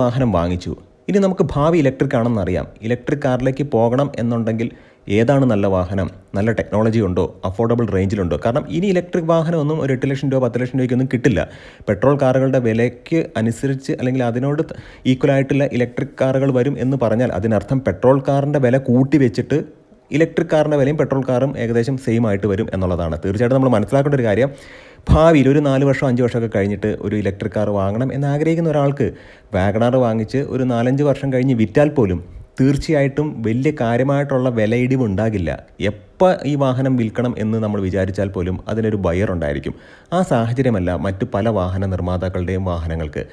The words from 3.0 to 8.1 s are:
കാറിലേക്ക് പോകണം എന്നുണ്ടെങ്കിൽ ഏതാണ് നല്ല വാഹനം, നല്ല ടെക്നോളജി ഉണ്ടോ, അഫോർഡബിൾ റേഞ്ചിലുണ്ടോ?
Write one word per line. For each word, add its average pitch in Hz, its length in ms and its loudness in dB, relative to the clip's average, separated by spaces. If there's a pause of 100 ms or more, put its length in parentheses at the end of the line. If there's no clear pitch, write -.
കാറിലേക്ക് 131 360 -2 (120)
പോകണം 117 340 2 (120)
എന്നുണ്ടെങ്കിൽ 113 460 -2 (480)
ഏതാണ് 135 340 4
നല്ല 101 240 2
വാഹനം, 90 340 -2 (280)
നല്ല 107 220 0
ടെക്നോളജി 110 480 0
ഉണ്ടോ, 90 180 0 (240)
അഫോർഡബിൾ 117 460 0
റേഞ്ചിലുണ്ടോ? 95 500 0